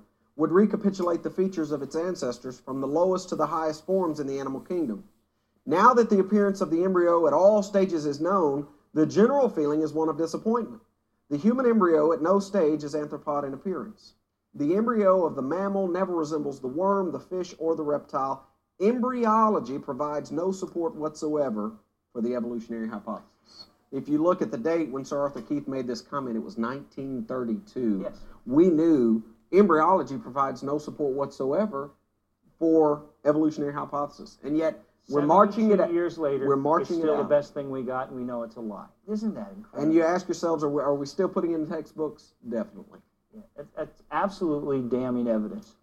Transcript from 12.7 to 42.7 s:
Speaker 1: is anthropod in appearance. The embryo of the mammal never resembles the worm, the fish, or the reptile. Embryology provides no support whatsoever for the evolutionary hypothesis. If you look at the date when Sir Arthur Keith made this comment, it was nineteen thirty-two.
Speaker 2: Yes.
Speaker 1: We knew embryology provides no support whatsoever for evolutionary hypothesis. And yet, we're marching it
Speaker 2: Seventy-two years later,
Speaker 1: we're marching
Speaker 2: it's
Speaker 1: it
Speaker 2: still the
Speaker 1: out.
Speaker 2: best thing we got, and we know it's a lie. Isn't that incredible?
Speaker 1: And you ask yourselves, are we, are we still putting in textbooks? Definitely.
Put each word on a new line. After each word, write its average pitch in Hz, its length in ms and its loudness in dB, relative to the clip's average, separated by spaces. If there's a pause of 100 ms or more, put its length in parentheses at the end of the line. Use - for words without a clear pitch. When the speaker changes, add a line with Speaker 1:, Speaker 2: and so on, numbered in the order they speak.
Speaker 1:
is 147 100 -8
anthropod 147 540 -6
in 135 80 -8
appearance. 165 580 -10 (400)
The 147 220 0
embryo 202 500 2
of 143 100 -4
the 139 60 -4
mammal 196 460 -2
never 180 260 -2
resembles 147 460 -4
the 131 80 -8
worm, 185 440 0
the 131 80 -6
fish, 180 380 -10
or 160 180 0
the 156 80 -4
reptile. 139 600 -4 (340)
Embryology 220 1000 2
provides 143 520 -6
no 175 200 -2
support 170 440 -6
whatsoever 147 760 -4 (420)
for 120 80 -6
the 123 140 -2
evolutionary 117 520 -6
hypothesis. - 800 -14 (240)
If 135 160 -8
you 151 140 0
look 180 200 2
at 214 100 -4
the 139 60 -4
date 160 340 -2
when 135 120 -6
Sir 143 160 -4
Arthur 139 220 -4
Keith 143 260 -6
made 131 200 -6
this 120 140 -6
comment, 131 340 -8
it 110 80 -4
was 98 140 -14
nineteen 131 680 -6
thirty-two. 113 800 -4
Speaker 2:
Yes. - 160 -10 (260)
Speaker 1:
We 151 220 6
knew 147 560 4 (280)
embryology 165 640 4
provides 135 460 -4
no 143 140 -2
support 147 360 -4
whatsoever 139 800 -2 (680)
for 156 440 4 (220)
evolutionary 151 480 2
hypothesis. 143 720 -8
And 147 140 -2
yet, 160 240 -2 (260)
we're 143 140 0
marching 202 440 4
it 208 120 6
Speaker 2:
Seventy-two 170 160 2
years 170 240 -2
later, 139 300 -2
Speaker 1:
we're 139 80 4
marching 156 400 0
Speaker 2:
it's 165 40 -2
Speaker 1:
it - 20 -2
Speaker 2:
still 151 160 2
the 143 60 0
Speaker 1:
out. - 60 -4
Speaker 2:
best 147 240 2
thing 139 160 -8
we 131 140 -6
got, 127 240 -4
and 127 100 -14
we 123 60 -8
know 120 200 -6
it's 113 120 -14
a 123 60 -14
lie. 104 260 -10 (200)
Isn't 214 280 -4
that 117 200 -12
incredible? - 280 -8
Speaker 1:
And 160 100 4
you 165 100 6
ask 180 240 0
yourselves, 165 360 -2
are 147 60 0
we, 143 120 0
are 143 140 2
we 143 100 -4
still 180 240 -2
putting 170 240 -2
in 156 140 -2
textbooks? 156 680 -8 (160)
Definitely. 104 500 -8 (340)